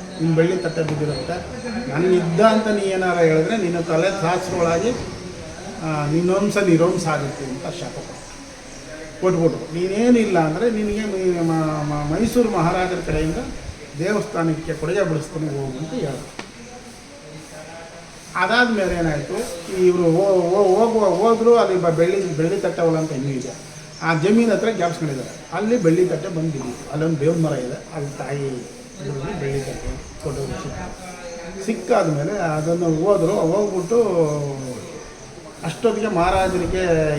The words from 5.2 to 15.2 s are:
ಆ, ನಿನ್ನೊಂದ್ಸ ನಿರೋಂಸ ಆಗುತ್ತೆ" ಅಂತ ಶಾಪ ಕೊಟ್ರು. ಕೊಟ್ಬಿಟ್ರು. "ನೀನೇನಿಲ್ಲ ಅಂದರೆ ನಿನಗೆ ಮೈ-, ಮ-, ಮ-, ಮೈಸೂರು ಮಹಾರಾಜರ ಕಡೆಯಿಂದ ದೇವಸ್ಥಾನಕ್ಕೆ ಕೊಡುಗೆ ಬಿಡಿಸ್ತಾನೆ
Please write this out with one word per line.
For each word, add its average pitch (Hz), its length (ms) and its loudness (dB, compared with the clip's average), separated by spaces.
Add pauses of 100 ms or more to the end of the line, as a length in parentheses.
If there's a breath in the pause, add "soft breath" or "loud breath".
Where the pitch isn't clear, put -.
ಆ, 151 280 -2
ನಿನ್ನೊಂದ್ಸ 185 460 2
ನಿರೋಂಸ 175 500 4
ಆಗುತ್ತೆ" 143 380 -2
ಅಂತ 127 180 -8
ಶಾಪ 127 320 -8
ಕೊಟ್ರು. - 1300 -14
ಕೊಟ್ಬಿಟ್ರು. 165 540 0
"ನೀನೇನಿಲ್ಲ 196 640 4
ಅಂದರೆ 165 320 2
ನಿನಗೆ 214 300 -2
ಮೈ-, 185 440 0
ಮ-, 156 400 0
ಮ-, 147 280 -2
ಮೈಸೂರು 220 380 2
ಮಹಾರಾಜರ 180 560 0
ಕಡೆಯಿಂದ 156 300 -2 (600)
ದೇವಸ್ಥಾನಕ್ಕೆ 165 760 -2
ಕೊಡುಗೆ 180 280 0
ಬಿಡಿಸ್ತಾನೆ 156 460 -2